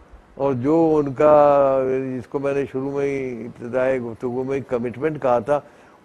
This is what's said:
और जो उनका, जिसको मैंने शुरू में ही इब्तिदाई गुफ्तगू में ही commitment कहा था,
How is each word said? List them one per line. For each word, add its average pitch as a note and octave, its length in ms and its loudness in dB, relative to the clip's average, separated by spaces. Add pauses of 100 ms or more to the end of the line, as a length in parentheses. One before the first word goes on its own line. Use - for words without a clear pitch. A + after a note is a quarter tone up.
(380)
और C#3 160 0
जो D#3 340 2
उनका, D3 800 4 (200)
जिसको C3 500 -6
मैंने C#3 280 -2
शुरू C3+ 320 -6
में C#3+ 80 -2
ही B2+ 380 -6
इब्तिदाई B2+ 540 -2
गुफ्तगू A#2+ 460 -6
में C3+ 100 -4
ही C3+ 60 -4
commitment B2 640 -4
कहा B2 180 2
था, C#3+ 260 -2 (380)